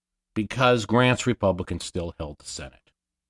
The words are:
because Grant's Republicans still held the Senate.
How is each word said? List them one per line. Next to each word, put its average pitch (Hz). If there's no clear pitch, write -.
because 120
Grant's 123
Republicans 90
still 85
held 76
the -
Senate. -